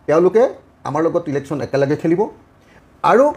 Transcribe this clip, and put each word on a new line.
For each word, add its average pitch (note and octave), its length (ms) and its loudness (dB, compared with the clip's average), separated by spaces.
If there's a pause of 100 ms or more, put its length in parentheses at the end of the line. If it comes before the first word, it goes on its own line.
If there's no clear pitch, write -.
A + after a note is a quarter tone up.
তেওঁলোকে F3+ 360 4 (400)
আমাৰ C#3 240 -4
লগত E3+ 200 -2
ইলেকশ্যন C#3 340 -6
একেলগে C#3 340 -2
খেলিব। E3 260 0 (920)
আৰু A#3+ 140 4 (120)